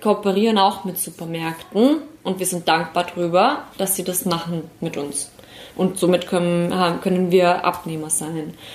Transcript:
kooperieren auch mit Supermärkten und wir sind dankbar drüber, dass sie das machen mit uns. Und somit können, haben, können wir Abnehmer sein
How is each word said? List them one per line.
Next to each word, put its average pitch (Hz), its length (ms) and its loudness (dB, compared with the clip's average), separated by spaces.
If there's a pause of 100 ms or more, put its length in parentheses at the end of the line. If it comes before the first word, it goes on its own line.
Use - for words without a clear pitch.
kooperieren 202 560 2
auch 196 260 2
mit 180 140 -6
Supermärkten 165 1000 0 (260)
und 190 160 -4
wir 180 80 -4
sind 175 220 -2
dankbar 170 360 2
drüber, 180 600 2 (140)
dass 190 180 -2
sie 220 80 -4
das 180 220 -4
machen 170 420 -4 (120)
mit 165 160 -6
uns. 143 340 -6 (460)
Und 180 220 0
somit 175 280 2
können, 175 480 0
haben, 175 260 0
können 185 300 0
wir 180 340 4
Abnehmer 156 460 -4
sein 160 440 -6 (200)